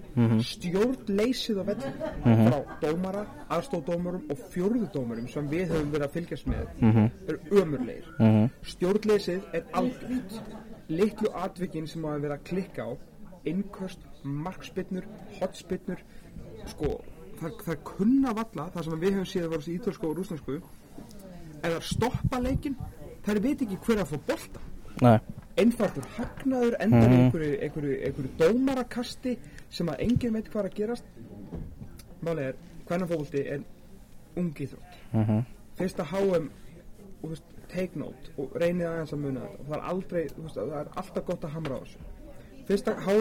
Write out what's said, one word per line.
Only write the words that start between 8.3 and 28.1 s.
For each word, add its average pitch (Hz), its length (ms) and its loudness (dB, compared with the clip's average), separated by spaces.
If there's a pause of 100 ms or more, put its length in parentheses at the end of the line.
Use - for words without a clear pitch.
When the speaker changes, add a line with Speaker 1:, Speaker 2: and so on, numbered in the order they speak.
Speaker 2:
Stjórnleysið 196 760 2 (140)
er 165 80 -2 (120)
algjört. 247 680 -2 (480)
Litlu 208 460 2
atvikin 170 540 -4
sem 165 160 -8
hafa 151 160 -2
verið 143 180 -4
að - 60 -16
klikka 175 400 -4
á, 117 120 -6 (480)
innköst, 190 540 -4 (260)
markspyrnur, 180 800 -6 (380)
hornspyrnur, 185 580 -4 (680)
sko, - 340 -2 (400)
þær, 165 100 -4 (120)
þær 165 220 -2
kunna 254 500 4
varla, 190 360 -6
það 170 140 -6
sem 160 160 -4
við 190 140 4
höfum 190 120 0
séð 170 220 -2
voru 160 120 -2
þessi 170 200 -4
ítölsku 175 300 -2
og 156 60 -2
rússnesku, 165 460 -4 (1040)
ef 170 80 0
þær 160 100 -2
stoppa - 580 0
leikinn, 262 360 0 (480)
þær 208 160 2
vita 269 240 2
ekki 196 200 -2
hver 220 140 4
að 180 80 0
fá 151 200 -4
bolta. - 340 -4 (420)
Speaker 1:
Nei. 117 160 10 (400)
Speaker 2:
Einfaldur 196 460 4 (120)
hagnaður 247 640 0
endar 147 300 10
í - 20 10
Speaker 1:
Mhm. 127 200 10
Speaker 2:
einhverju, 151 300 0
einhverju, 143 440 -2
einhverju 135 220 -4 (100)